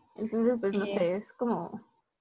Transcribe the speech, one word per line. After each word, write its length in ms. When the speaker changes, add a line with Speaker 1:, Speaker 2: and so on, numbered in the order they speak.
Speaker 1:
entonces, 460
pues, 120
no 120
Speaker 2:
Sí. 80
Speaker 1:
sé, 240
es 160
como, 480